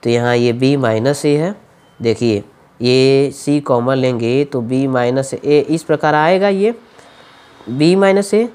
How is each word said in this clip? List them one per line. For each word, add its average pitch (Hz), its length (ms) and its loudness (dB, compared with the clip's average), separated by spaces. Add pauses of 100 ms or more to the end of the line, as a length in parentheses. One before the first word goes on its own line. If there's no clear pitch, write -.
तो 120 80 -2
यहाँ 120 260 2
ये 120 180 2
बी 131 240 0
माइनस 123 460 -2
ए 147 120 2
है। 170 180 -2 (460)
देखिए 110 420 0 (380)
ये 131 520 2
सी 147 300 -2
कॉमन 131 340 0
लेंगे 127 480 0
तो 139 180 -6
बी 131 260 -2
माइनस 127 460 -2
ए 147 260 0
इस 156 220 -4
प्रकार 151 320 -2
आएगा, 180 340 2
ये 202 260 0 (920)
बी 151 280 2
माइनस 196 380 2
ए 226 200 0